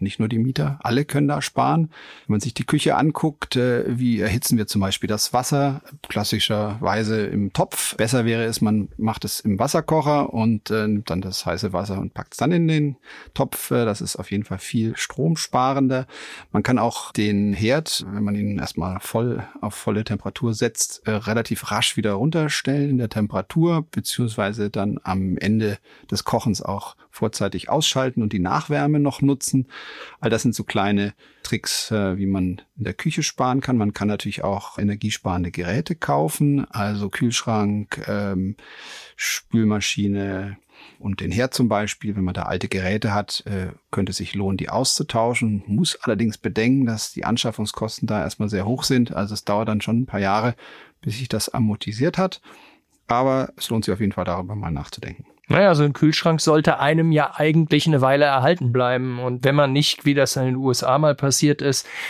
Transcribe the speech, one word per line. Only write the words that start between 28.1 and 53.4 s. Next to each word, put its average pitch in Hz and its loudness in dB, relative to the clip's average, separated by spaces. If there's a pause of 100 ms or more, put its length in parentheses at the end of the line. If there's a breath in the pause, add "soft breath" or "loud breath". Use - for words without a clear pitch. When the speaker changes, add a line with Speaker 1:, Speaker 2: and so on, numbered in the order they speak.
Speaker 1:
und 107 0
die 101 0
Nachwärme 147 2
noch 143 0
nutzen. 135 2 (500 loud breath)
All 113 -2
das 110 2
sind 117 2
so 107 -6
kleine 101 0 (300 soft breath)
Tricks, - -4
äh, 98 0
wie 98 -2
man 95 0 (160)
in 120 -8
der 98 -4
Küche - -2
sparen 131 0
kann. 127 0
Man 104 2
kann 104 -2
natürlich 101 -4
auch 98 -4
energiesparende 101 -2
Geräte 107 -2
kaufen, 147 0
also 104 -4
Kühlschrank, 107 -2
ähm, 101 -2 (580 loud breath)
Spülmaschine 101 0 (420 loud breath)
und 98 -4
den 82 -4
Herd 120 0
zum 123 2
Beispiel. 104 -2
Wenn 95 0
man 92 0
da 101 -4
alte 92 -4
Geräte 98 -2
hat, - -4
äh, 95 -4 (240)
könnte 95 0
es - -6
sich - -8
lohnen, 98 0
die - -6
auszutauschen. 117 0
Muss 135 0
allerdings 110 0
bedenken, 120 2
dass 110 -4
die - -8
Anschaffungskosten 110 -2
da 104 0
erstmal 104 -4
sehr 98 -2
hoch 127 -2
sind. 123 2
Also 104 -4
es - -8
dauert 107 0
dann 107 0
schon 117 0
ein 131 0
paar 104 -4
Jahre, 107 2 (460 loud breath)
bis 113 -4
sich 127 -6
das - -2
amortisiert 110 0
hat. 185 -2 (680 loud breath)
Aber 131 2